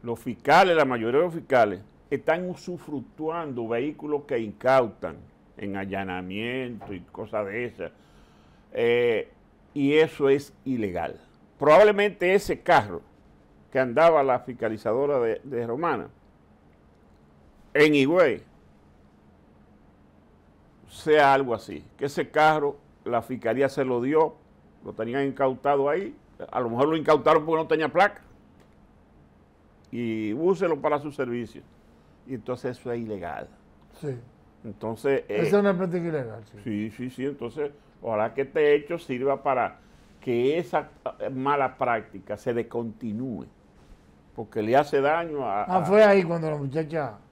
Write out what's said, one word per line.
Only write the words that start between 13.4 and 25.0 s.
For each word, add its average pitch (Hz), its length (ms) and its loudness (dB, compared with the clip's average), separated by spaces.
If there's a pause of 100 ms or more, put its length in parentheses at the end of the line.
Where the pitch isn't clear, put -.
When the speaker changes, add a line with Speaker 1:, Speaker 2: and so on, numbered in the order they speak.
Speaker 1:
que 135 80 -2
andaba 143 440 4
la 127 180 2
fiscalizadora 117 800 -2
de, 113 240 -2
de 120 220 -6
Romana 131 420 -4 (1700)
en 151 200 6
Higüey 143 480 4 (2500)
sea 151 420 4
algo 135 220 2
así, 101 280 -10 (140)
que 131 80 -6
ese 143 260 -4
carro 151 460 2 (280)
la 117 180 -2
fiscalía 123 480 -2
se 143 140 -4
lo 123 180 -2
dio, 156 340 2 (480)
lo 101 80 -14
tenían 117 340 -4